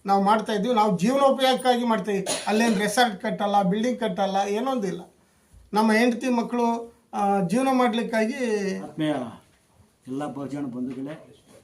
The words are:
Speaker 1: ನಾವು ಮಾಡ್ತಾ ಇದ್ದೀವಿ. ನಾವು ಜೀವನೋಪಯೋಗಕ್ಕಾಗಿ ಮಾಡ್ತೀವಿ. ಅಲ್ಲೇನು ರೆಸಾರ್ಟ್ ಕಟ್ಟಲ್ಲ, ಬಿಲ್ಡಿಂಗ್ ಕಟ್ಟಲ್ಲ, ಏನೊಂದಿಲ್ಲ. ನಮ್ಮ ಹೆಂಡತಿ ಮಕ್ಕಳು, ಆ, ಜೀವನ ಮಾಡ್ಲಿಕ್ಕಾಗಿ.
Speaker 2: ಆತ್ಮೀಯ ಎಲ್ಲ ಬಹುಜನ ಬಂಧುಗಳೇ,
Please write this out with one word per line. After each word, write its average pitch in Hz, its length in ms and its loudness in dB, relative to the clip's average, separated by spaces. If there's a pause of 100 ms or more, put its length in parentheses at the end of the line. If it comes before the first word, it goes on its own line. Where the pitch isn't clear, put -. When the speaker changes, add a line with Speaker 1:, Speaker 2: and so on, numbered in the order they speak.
Speaker 1:
ನಾವು 196 160 2
ಮಾಡ್ತಾ 214 300 2
ಇದ್ದೀವಿ. 214 220 0
ನಾವು 214 240 2
ಜೀವನೋಪಯೋಗಕ್ಕಾಗಿ 254 880 2
ಮಾಡ್ತೀವಿ. 202 420 -2 (200)
ಅಲ್ಲೇನು 214 320 2
ರೆಸಾರ್ಟ್ 214 440 0
ಕಟ್ಟಲ್ಲ, 202 400 0
ಬಿಲ್ಡಿಂಗ್ 214 380 0
ಕಟ್ಟಲ್ಲ, 196 360 -2 (120)
ಏನೊಂದಿಲ್ಲ. 202 680 -4 (580)
ನಮ್ಮ 214 200 4
ಹೆಂಡತಿ 240 360 2
ಮಕ್ಕಳು, 233 680 -2 (200)
ಆ, 202 260 2
ಜೀವನ 226 320 0
ಮಾಡ್ಲಿಕ್ಕಾಗಿ. 220 1040 0
Speaker 2:
ಆತ್ಮೀಯ 156 360 -4 (960)
ಎಲ್ಲ 139 180 -6
ಬಹುಜನ 139 380 -8
ಬಂಧುಗಳೇ, 131 800 -10 (200)